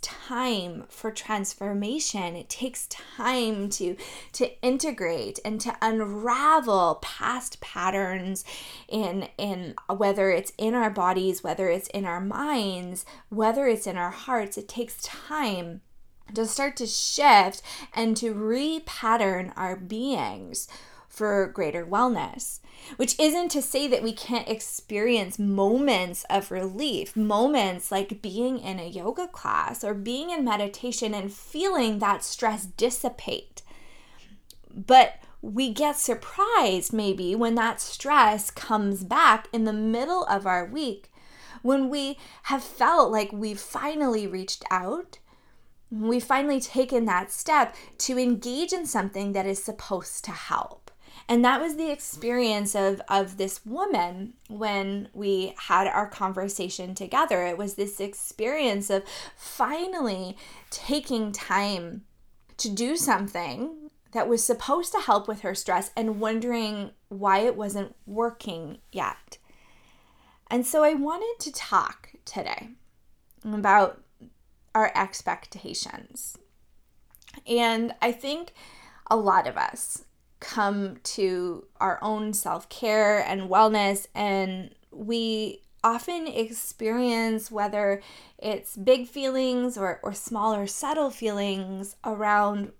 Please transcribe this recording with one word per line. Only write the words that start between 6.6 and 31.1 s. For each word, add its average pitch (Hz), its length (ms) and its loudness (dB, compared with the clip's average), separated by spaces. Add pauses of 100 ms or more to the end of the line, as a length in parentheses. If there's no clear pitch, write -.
past - 600 -6
patterns 190 840 -2 (460)
in, 196 480 -2
in 180 380 -6 (120)
whether 196 420 2
it's 185 280 2
in 220 160 0
our 240 160 4
bodies, 185 520 2
whether 180 280 -2
it's 185 180 0
in 202 160 -4
our 175 160 -4
minds, 196 840 -4 (240)
whether 226 360 2
it's 220 220 2
in 185 80 -4
our 175 160 -2
hearts. 214 460 -2
It 202 100 -10
takes - 340 -8
time 196 800 -4 (560)
to 226 100 0
start 277 320 -2
to 247 80 -4
shift 214 760 6 (340)
and 226 220 2
to 226 160 -2
repattern 220 1200 0
our 185 220 -4
beings 185 880 -6 (400)
for 202 400 2
greater 170 380 -4
wellness. 202 720 0 (400)
Which - 220 0
isn't 320 300 4
to 294 120 0
say 277 260 0
that 247 140 4
we 226 120 -2
can't 233 360 -4
experience 214 880 -2
moments 196 920 2
of 196 220 0
relief, 190 640 -4
moments 214 760 2
like 196 300 -2
being 233 380 -2
in 190 200 -6
a 170 100 -10
yoga 220 380 -4
class 233 560 -2
or 214 100 -2
being 247 380 -4
in 320 120 -2
meditation 214 720 -2